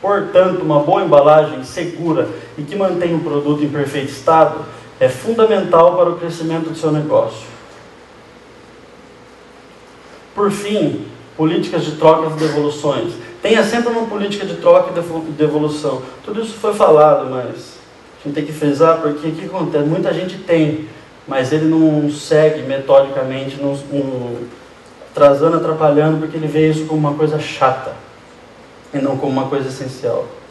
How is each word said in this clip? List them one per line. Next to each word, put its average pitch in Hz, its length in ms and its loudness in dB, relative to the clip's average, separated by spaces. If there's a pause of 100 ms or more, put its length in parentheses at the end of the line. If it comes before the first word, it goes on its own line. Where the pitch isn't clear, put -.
Portanto, 185 600 2
uma 151 180 2
boa 180 240 2
embalagem 151 580 6
segura 165 640 -4 (300)
e 151 40 -10
que 202 120 -10
mantém 175 400 -2
o 156 60 -2
produto 147 420 -2
em 143 60 0
perfeito 139 420 -4
estado 156 540 2 (340)
é 131 100 4
fundamental 185 880 2
para 175 140 2
o 175 60 -4
crescimento 160 540 -6
do 151 60 -10
seu 160 140 -2
negócio. 147 560 -2 (3000)
Por 202 160 2
fim, - 560 -2 (300)
políticas 160 480 0
de 151 80 -6
trocas 160 420 2
e - 20 -8
devoluções. 147 760 -2 (280)
Tenha 214 220 4
sempre 233 260 -2
uma 226 160 -2
política 202 400 -6
de 170 120 -8
troca 180 320 6
e 175 40 -8
defo-, 160 300 -6 (120)
devolução. 147 640 -2 (220)
Tudo 208 160 -6
isso - 140 -6
foi - 180 -2
falado, 151 560 4
mas 123 500 -10 (420)
a - 80 -10
gente 143 60 -8
tem 151 100 -4
que 151 80 -8
frisar 156 480 2
porque 151 260 -4
o 156 60 -4
que 190 140 -10
acontece? 151 380 -2
Muita 180 300 -2
gente 180 240 -6
tem, 156 500 -2 (380)
mas 131 260 -2
ele 156 120 0
não 156 480 2
segue 151 500 2
metodicamente, 135 1000 0
não, 139 160 -2 (140)
não, 131 460 -4 (760)
atrasando, 147 460 4
atrapalhando, 156 600 2
porque 156 180 -6
ele 156 100 -4
vê 156 240 2
isso 156 160 -2
como 156 140 -2
uma 143 140 0
coisa 151 260 0
chata - 520 -2 (1000)
e 143 40 -2
não 135 180 -2
como 135 160 -4
uma 131 160 -2
coisa 139 200 -4
essencial. - 580 -6 (240)